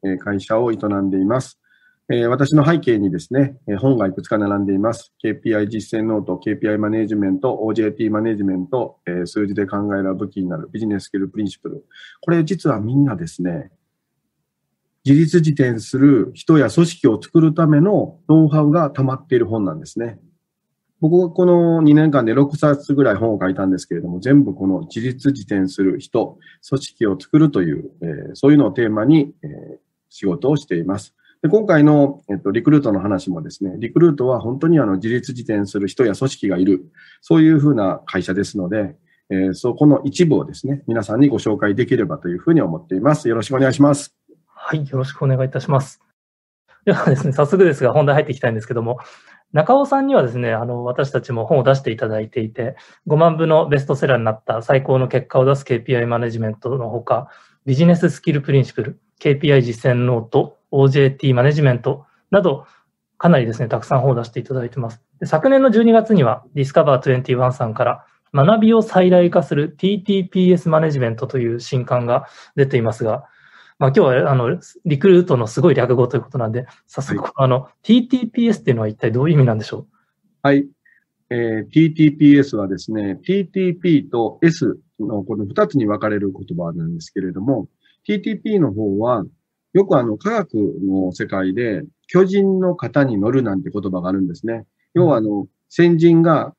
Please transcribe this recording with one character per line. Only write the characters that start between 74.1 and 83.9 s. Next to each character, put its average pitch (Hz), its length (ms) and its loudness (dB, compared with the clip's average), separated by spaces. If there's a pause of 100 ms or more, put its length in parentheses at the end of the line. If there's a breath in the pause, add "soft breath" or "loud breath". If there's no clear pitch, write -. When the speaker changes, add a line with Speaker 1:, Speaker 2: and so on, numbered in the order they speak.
Speaker 2:
は、 147 80 0
あ 135 40 2
の、 127 240 0 (260)
リ 151 120 0
ク 196 120 4
ル 180 120 8
ー 175 40 0
ト 160 120 0
の 117 80 -2
す 131 160 -6
ご 170 100 6
い 131 40 4
略 123 200 0
語 120 120 2
と 127 100 -4
い - 20 0
う - 20 -12
こ - 100 -18
と 131 80 -6
な 110 80 -4
ん 110 40 -4
で、 120 140 -6 (220 soft breath)
早 - 160 -10
速、 139 180 -6
Speaker 1:
は - 80 -8
い。 - 60 -20
Speaker 2:
あ 135 120 2
の、 135 200 -2 (160)
テ 214 100 4
ィ 247 140 2
ー - 20 -12
テ 262 80 0
ィ 247 60 -2
ー 220 80 -8
ピ 240 160 -4
ー - 20 2
エ 196 40 2
ス 170 80 -8
っ - 20 -20
て 131 80 0
い - 20 4
う 113 40 0
の 113 40 -4
は 107 60 -2
一 107 120 -8
体 117 120 -2
ど 123 100 0
う 151 80 0
い 165 40 2
う - 20 4
意 143 60 4
味 123 40 6
な 117 80 2
ん 110 60 -4
で 107 60 -10
し - 100 -12
ょ - 40 -10
う？ - 80 -18 (540)
Speaker 1:
は 143 120 2
い。 139 140 2 (640)
え 123 60 -6 (320)
ー、 - 40 -20
テ 156 100 2
ィ 160 120 2
ー - 20 -12
テ 160 80 2
ィ 151 120 6
ー - 20 -18
ピ 151 160 4
ー 143 60 6
エ 135 40 4
ス 139 120 -6
は 101 120 -4
で 92 120 -6
す - 120 -12
ね、 101 340 -4
テ 196 160 0
ィ 180 80 -6
ー - 20 -20
テ 190 80 -6
ィ 185 180 0
ー - 20 -20
ピ 180 100 -2 (180)